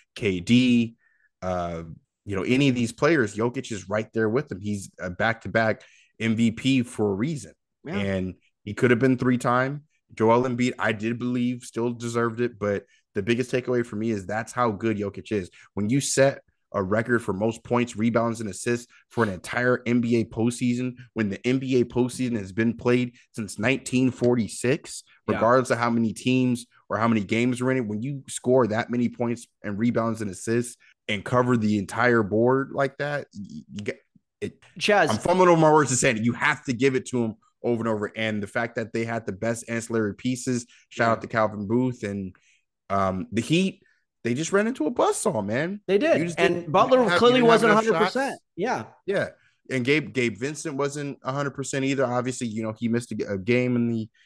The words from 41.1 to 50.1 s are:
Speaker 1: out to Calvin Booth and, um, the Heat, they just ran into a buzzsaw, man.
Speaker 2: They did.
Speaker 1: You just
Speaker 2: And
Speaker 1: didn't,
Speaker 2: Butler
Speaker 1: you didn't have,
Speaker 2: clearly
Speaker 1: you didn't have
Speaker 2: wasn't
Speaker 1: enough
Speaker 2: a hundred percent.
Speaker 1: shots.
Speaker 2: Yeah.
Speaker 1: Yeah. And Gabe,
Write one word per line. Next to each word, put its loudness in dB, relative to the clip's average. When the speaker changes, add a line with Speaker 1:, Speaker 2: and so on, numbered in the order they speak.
Speaker 1:
out 0
to -8
Calvin -2
Booth 0
and, -6
um, 0
the 0
Heat, 0
they 0
just -4
ran 2
into -2
a 0
buzzsaw, 0
man. -4
Speaker 2:
They 4
did. 2
Speaker 1:
You 0
just -6
Speaker 2:
And 2
Speaker 1:
didn't, -6
Speaker 2:
Butler 6
Speaker 1:
you 4
didn't 2
have, 4
Speaker 2:
clearly 6
Speaker 1:
you 4
didn't 8
have 6
Speaker 2:
wasn't 6
Speaker 1:
enough 4
Speaker 2:
a -4
hundred 2
percent. -2
Speaker 1:
shots. -14
Speaker 2:
Yeah. -4
Speaker 1:
Yeah. -2
And -2
Gabe, 0